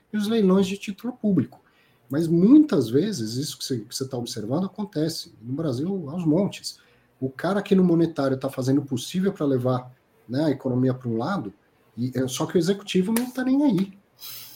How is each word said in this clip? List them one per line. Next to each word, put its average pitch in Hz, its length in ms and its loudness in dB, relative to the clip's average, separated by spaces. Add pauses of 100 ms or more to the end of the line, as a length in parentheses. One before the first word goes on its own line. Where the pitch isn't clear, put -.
(140)
e 208 40 -2
os 208 100 -2
leilões 196 400 4
de 196 100 -6
título 233 340 -10
público. 190 480 -2 (480)
Mas 160 200 -2
muitas 185 600 6
vezes 127 480 0
isso 143 220 -6
que - 80 -12
você, 127 140 -4
que - 160 -12
você 131 120 -6
tá 131 80 -8
observando 120 500 -4
acontece, 170 760 -6
no 120 120 -10
Brasil, 156 540 -4
aos 170 160 -8
montes. 165 560 0 (400)
O 131 120 -4
cara 196 280 -2
aqui 196 140 0
no 185 100 6
monetário 160 540 2
tá 135 100 -4
fazendo 135 320 0
o 135 60 -2
possível 185 480 -2
pra 165 100 -6
levar, 127 480 0 (380)
né, 139 160 0
a 151 60 2
economia 127 420 0
pra 127 160 -8
um 113 80 -2
lado, 147 340 -4 (460)
e, 123 160 -4
é, 127 140 -2
só 156 180 -4
que 160 120 0
o - 20 2
executivo 185 520 0
não 240 200 -2
tá 254 120 -4
nem 269 200 2
aí. 196 340 0 (580)